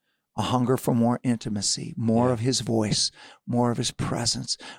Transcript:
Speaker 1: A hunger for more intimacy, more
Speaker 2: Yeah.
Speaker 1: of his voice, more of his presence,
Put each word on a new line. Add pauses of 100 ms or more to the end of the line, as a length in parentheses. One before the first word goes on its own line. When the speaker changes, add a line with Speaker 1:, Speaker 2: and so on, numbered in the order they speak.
(380)
Speaker 1:
A
hunger
for
more
intimacy,
more
Speaker 2:
Yeah.
Speaker 1:
of
his
voice, (360)
more
of
his
presence, (220)